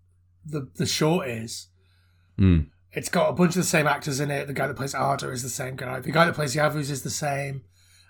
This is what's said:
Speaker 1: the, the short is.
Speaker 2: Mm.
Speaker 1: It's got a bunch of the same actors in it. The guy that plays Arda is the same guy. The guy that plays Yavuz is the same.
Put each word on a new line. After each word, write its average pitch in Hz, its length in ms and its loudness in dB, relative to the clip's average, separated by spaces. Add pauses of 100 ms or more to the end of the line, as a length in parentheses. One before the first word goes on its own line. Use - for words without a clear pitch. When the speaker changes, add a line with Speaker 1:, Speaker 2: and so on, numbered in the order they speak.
(460)
Speaker 1:
the, 147 300 -6
the 143 100 0
short 156 440 2
is. 113 380 -8 (680)
Speaker 2:
Mm. 87 300 6 (240)
Speaker 1:
It's - 180 -6
got 160 200 2
a 147 40 -2
bunch 170 180 4
of 180 100 0
the - 20 0
same 151 240 2
actors 143 320 -2
in 143 120 -2
it. 143 160 -4
The 143 60 -8
guy 135 140 -2
that 143 80 -6
plays 139 200 -6
Arda 139 340 0
is 127 140 -6
the - 60 -6
same 131 280 -8
guy. 131 240 -8
The - 100 -6
guy 160 140 6
that 170 100 -2
plays 143 200 -2
Yavuz 147 360 2
is 135 120 -6
the 151 60 -6
same. 139 520 -4 (480)